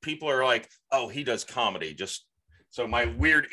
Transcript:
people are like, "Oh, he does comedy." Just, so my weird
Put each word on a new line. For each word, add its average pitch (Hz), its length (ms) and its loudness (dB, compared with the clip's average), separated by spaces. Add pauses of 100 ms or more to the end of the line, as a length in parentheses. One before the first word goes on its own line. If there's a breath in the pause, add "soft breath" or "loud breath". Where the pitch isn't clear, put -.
people 156 260 -6
are 131 160 2
like, 123 240 2 (220 soft breath)
"Oh, 127 180 0
he 135 160 -6
does 117 200 -2
comedy." 90 500 -2
Just, - 320 -10 (420 soft breath)
so 120 180 -4
my 120 200 2
weird 147 460 4